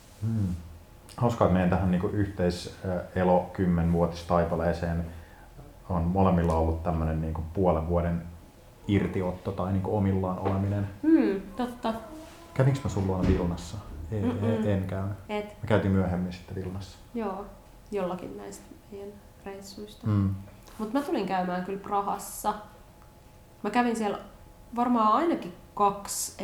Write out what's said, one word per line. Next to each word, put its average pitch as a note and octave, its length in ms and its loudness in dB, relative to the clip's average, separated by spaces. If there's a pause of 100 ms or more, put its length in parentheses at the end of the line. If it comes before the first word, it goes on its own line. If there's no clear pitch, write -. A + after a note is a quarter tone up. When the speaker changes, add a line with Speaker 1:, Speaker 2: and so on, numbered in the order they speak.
(260)
Speaker 1:
Hmm. A2 220 0 (680)
Hauskaa, A#2+ 300 4
että F2 60 4
meidän F2+ 160 6
tähän F2+ 220 2
niinku F2+ 160 2
yhteis-, G2 680 0 (120)
ö, F2+ 180 -2 (120)
elo F2+ 380 4
kymmenvuotistaipaleeseen E2+ 1500 2 (840)
on F2 140 0
molemmilla F2 520 4
ollut D#2+ 280 0
tämmönen D#2+ 380 0
niinku D#2+ 200 -4 (120)
puolen E2+ 360 2
vuoden E2+ 340 0 (640)
irtiotto F2+ 640 0
tai F#2+ 220 -2
niinku G2 240 0
omillaan F#2+ 420 2
oleminen. G2 480 0 (160)
Speaker 2:
Hmm, A#3+ 380 4 (140)
totta. A#3+ 380 -4 (600)
Speaker 1:
Kävinkö C3+ 300 4
mä G2 60 -2
sun F#2+ 180 0
luona F#2 200 2
Vilnassa? F2+ 500 0 (340)
Ei, G#2+ 100 -2
Speaker 2:
Mm-mm. A2 440 0
Speaker 1:
ei, G#2 60 2
en F#2+ 160 2
käynyt. F#2+ 240 -4 (180)
Speaker 2:
Et. G#3 160 -4
Speaker 1:
Me - 220 -10
käytiin G2 260 4
myöhemmin F2+ 400 2
sitten - 220 -12
Vilnassa. F#2+ 420 -8 (160)
Speaker 2:
Joo, G3+ 320 -6 (460)
jollakin F#3+ 460 -4
näistä G3+ 260 -14 (280)
meidän G3+ 180 -12 (360)
reissuista. G3 640 -12
Speaker 1:
Hmm. G2 280 2 (420)
Speaker 2:
Mut G#3+ 160 -6
mä C#4+ 80 0
tulin C#4+ 240 -2
käymään F#3 400 -2
kyllä G3 140 -6
Prahassa. G3+ 760 -2 (1080)
Mä G#3 60 -2
kävin A#3+ 260 2
siellä G#3+ 240 -2 (560)
varmaan A#3 380 4
ainakin D4 400 2 (200)
kaksi, - 600 0 (100)